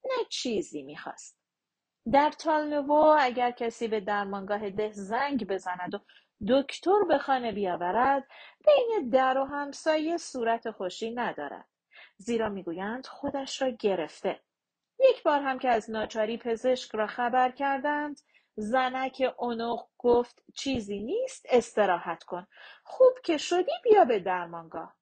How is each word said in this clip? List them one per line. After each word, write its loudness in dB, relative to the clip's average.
نه -2
چیزی -6
می‌خواست. -16
در 6
تالنوو 4
اگر 2
کسی -4
به -2
درمانگاه -4
ده -4
زنگ -2
بزند -6
و -8
دکتر 2
به 4
خانه -2
بیاورد، 0
بین 4
در 4
و 0
همسایه -2
صورت -4
خوشی -6
ندارد، -8
زیرا -2
می‌گویند -6
خودش -8
را 0
گرفته. -2
یک 4
بار 2
هم -4
که -2
از 0
ناچاری -4
پزشک -2
را -2
خبر 0
کردند، -4
زنک -2
اونوق -4
گفت: 2
"چیزی -4
نیست، -6
استراحت 2
کن. -10
خوب 6
که 0
شدی، 0
بیا 10
به 2
درمانگاه." -6